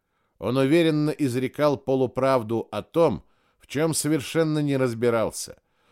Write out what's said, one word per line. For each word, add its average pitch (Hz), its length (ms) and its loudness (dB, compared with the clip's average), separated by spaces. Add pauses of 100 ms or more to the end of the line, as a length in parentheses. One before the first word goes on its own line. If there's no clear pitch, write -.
(380)
Он 120 180 -2
уверенно 151 540 2
изрекал 131 640 -2
полуправду 127 920 -2
о 104 120 -6
том, 147 420 0 (340)
в - 80 -20
чем 156 280 0
совершенно 151 680 0
не 143 160 0
разбирался, 117 840 -2 (280)